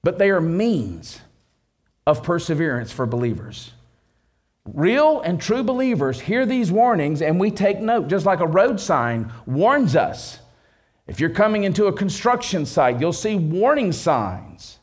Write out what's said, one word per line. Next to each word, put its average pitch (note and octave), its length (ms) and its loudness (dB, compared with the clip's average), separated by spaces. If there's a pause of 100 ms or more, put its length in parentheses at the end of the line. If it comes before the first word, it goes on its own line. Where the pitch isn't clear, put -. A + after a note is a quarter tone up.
but F#3 160 0
they G3 120 4
are F#3 100 2
means E3 800 -2 (840)
of D3 160 2
perseverance D#3+ 680 -2
for C3 140 -4
believers. A#2 680 -6 (920)
Real F#3+ 560 2
and E3+ 180 -2
true B3 240 -2
believers G#3+ 560 0
hear B3 280 0
these A3 260 0
warnings, F3+ 480 2
and D#3+ 180 2
we G3+ 120 2
take G3+ 280 0
note, A3 300 0
just F3+ 160 0
like F3+ 160 2
a E3+ 60 2
road F#3 340 2
sign A#2 500 0 (140)
warns F#3+ 500 2
us. - 440 -2 (680)
If F#2 140 -10
you're D#3+ 100 2
coming G#3 340 2
into G3 220 2
a F#3+ 60 2
construction G3 720 -2
site, B2+ 340 2
you'll E3 140 0
see G#3+ 240 -2
warning F#3+ 560 2
signs A2 920 -4